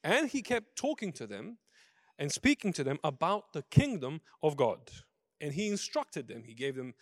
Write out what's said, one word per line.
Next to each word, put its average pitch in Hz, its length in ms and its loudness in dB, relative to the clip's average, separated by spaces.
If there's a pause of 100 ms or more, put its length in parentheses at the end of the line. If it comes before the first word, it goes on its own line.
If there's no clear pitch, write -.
And 247 240 4
he 254 140 -2
kept 233 340 -4
talking 254 360 -2
to 120 140 -10
them 107 320 -12 (600)
and 143 120 -2
speaking 220 440 2
to 143 100 -2
them 135 180 0
about 165 500 0
the 147 100 -6
kingdom 165 580 4 (220)
of 151 140 4
God. 123 340 0 (500)
And 147 140 -6
he 208 140 -2
instructed 202 600 -4
them, 120 160 -12
he 120 100 -18
gave 131 200 -4
them 127 280 -8